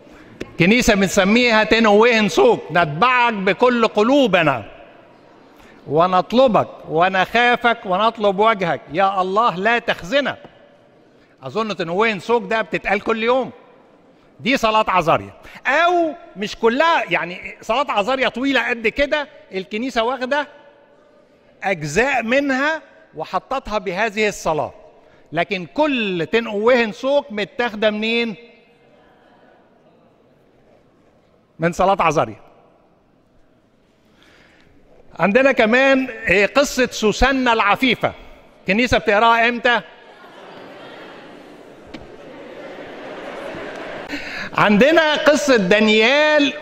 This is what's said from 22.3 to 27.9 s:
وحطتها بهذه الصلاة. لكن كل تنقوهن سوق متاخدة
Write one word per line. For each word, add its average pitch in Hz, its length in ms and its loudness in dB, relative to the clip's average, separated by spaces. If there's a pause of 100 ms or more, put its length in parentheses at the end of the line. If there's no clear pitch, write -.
وحطتها 208 640 -6
بهذه 202 500 -2
الصلاة. 151 460 -4 (580)
لكن 175 340 -4
كل 214 680 -2
تنقوهن 226 600 0
سوق 277 400 -2
متاخدة 214 600 -2